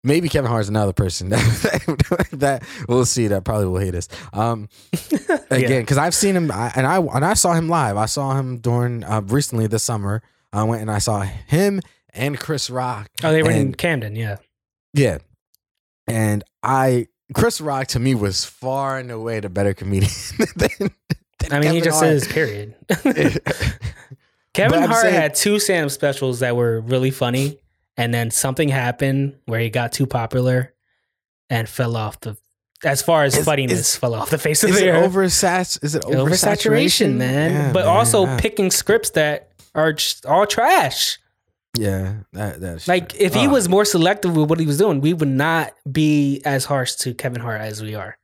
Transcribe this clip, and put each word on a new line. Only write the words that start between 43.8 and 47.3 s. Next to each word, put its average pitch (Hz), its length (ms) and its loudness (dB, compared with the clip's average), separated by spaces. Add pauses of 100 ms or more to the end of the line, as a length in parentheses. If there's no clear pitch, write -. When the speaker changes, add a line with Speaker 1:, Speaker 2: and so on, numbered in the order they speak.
Speaker 2:
selective 185 520 2
with 151 120 2
what 165 120 2
he 165 60 0
was 143 120 0
doing, 175 220 2
we 151 140 2
would 156 140 0
not 147 440 0 (180)
be 147 540 2
as 139 200 0
harsh 131 320 -2
to - 180 -6
Kevin 123 260 -8